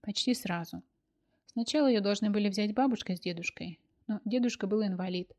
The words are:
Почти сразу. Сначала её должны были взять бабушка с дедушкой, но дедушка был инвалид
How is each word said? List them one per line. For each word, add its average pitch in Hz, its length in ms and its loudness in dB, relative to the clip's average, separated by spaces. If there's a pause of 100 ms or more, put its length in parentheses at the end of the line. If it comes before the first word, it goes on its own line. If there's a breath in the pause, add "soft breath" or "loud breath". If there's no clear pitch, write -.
Почти 226 320 0
сразу. 175 500 -6 (640)
Сначала 277 400 2
её 226 140 6
должны 202 280 2
были 208 200 2
взять 208 260 0
бабушка 254 400 2
с - 40 -12
дедушкой, 170 600 -8 (280)
но 208 180 -2
дедушка 233 420 0
был 214 160 2
инвалид 180 560 -4